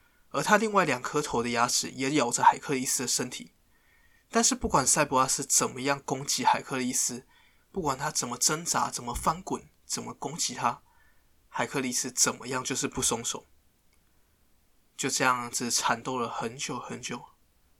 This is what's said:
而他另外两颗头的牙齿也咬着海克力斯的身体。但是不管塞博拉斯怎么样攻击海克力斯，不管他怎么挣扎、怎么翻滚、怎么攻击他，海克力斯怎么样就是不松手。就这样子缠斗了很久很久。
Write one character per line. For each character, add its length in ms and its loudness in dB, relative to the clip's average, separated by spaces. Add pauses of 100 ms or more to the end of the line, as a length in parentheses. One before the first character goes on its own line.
(300)
而 120 -2
他 140 6
另 160 0
外 140 4
两 160 0
颗 180 0
头 220 -2
的 80 -2
牙 180 4
齿 220 0
也 240 -2
咬 160 4
着 120 0
海 160 8
克 140 -4
力 140 0
斯 160 0
的 40 -2
身 220 0
体。 240 -12 (760)
但 120 4
是 120 4
不 120 -4
管 200 4
塞 180 6
博 160 4
拉 80 4
斯 160 -2
怎 260 2
么 120 -8
样 180 2
攻 240 -4
击 180 -2
海 200 4
克 160 -4
力 120 0
斯， 360 -2 (440)
不 120 -4
管 160 0
他 120 -4
怎 160 -2
么 120 -6
挣 260 0
扎、 240 0
怎 160 -8
么 100 -6
翻 280 -2
滚、 260 -6 (160)
怎 180 -6
么 120 -10
攻 240 -8
击 160 -4
他， 280 -2 (680)
海 180 -2
克 140 -2
力 120 -2
斯 180 -2
怎 240 2
么 140 -14
样 160 -2
就 100 -4
是 140 -2
不 140 -4
松 200 0
手。 240 -6 (1500)
就 140 -2
这 120 0
样 280 2
子 200 -2
缠 320 0
斗 160 -4
了 120 -2
很 260 -6
久 220 -6
很 240 -10
久。 240 -10 (540)